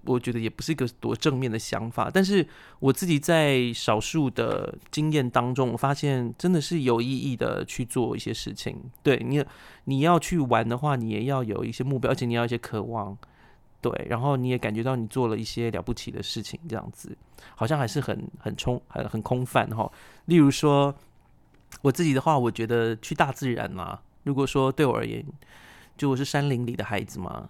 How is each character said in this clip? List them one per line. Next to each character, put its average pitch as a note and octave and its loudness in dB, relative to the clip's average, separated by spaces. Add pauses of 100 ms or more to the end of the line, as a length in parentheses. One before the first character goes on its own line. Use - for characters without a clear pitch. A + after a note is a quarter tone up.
我 B2 2
觉 B2 -2
得 A#2 -2
也 A2+ -2
不 - -8
是 - -4
一 D#3+ -2
个 C3 0 (120)
多 A#2 -2
正 C3+ 2
面 B2+ -2
的 A2 -2
想 A2 -6
法。 A#2 -2
但 F#3 4
是 F#3+ 4 (340)
我 C3+ 6
自 D#3 -4
己 D#3+ 4
在 C#3+ 4
少 A2 2
数 C#3+ 0
的 A2+ -2 (180)
经 D3+ 0
验 C#3 2
当 B2 2
中， B2+ 2
我 A#2 -4
发 C#3 0
现 C3 0
真 F3+ 2
的 F3 6
是 D#3 -2
有 A#2+ 4
意 C3 -2
义 C3 -2
的 A2+ -2
去 - -6
做 A#2 -2
一 - -6
些 A2 -6
事 - -8
情。 - -8 (260)
对， C3+ 4
你， C#3 0 (420)
你 C3+ 0
要 E3 6
去 F3 0
玩 A#2 2
的 A#2 -2
话， C#3+ 0
你 A2+ -2
也 G#2+ -2
要 C3+ -2
有 G#2+ -4
一 A2+ -4
些 B2 -6
目 C3 -2
标， A#2 0
而 C3+ 2
且 B2+ -2
你 A#2 0
要 A#2 2
有 A#2+ 2
一 A#2 -2
些 A#2+ -2
渴 A2+ -6
望。 G#2 -8 (640)
对， - -2
然 A#2 -2
后 C#3 0
你 B2+ 0
也 B2+ 2
感 G#2+ -2
觉 A2 0
到 C3 0
你 A#2 -2
做 B2 0
了 A2 0
一 A2 -6
些 A#2 -4
了 G2 -4
不 A#2 -6
起 - -8
的 - -8
事 - -6
情， - -12
这 A2 -6
样 - -8
子， - -16 (400)
好 A2+ 0
像 D3+ 2
还 C3 0
是 C3+ -2
很， - -6 (120)
很 - -6
充-， B2 -2
很， - -6
很 A2 -4
空 B2+ -2
泛 A#2+ 0
哈。 A2 -2 (360)
例 E3+ 6
如 C#3+ 10
说， C#3+ 4 (880)
我 C#3 6
自 F3 0
己 D3+ 4
的 C3 2
话， D3 2
我 A#2+ 2
觉 A2+ -4
得 A2+ 0
去 - -10
大 C#3+ 2
自 C3 -4
然 - -4
啦， F#2 -8 (220)
如 C#3+ -2
果 C3+ 2
说 C3+ 2
对 D3+ 0
我 B2 2
而 A2+ -2
言， A2+ -6 (720)
就 C#3+ 0
我 C3 2
是 C#3 -2
山 C#3+ 0
林 B2 0
里 A#2+ -4
的 - -6
孩 G2+ -4
子 - -10
嘛， - -10